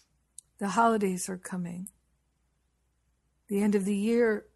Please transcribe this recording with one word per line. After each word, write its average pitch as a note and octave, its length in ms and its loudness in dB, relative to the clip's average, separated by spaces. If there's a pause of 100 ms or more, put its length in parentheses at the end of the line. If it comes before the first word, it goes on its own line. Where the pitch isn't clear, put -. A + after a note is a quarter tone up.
(580)
The G3+ 120 -4
holidays G3+ 600 2
are F#3 80 -8
coming. F3+ 500 -8 (1600)
The G3+ 140 -2
end G#3 140 4
of G3 100 0
the G3+ 100 0
year A3+ 500 0 (100)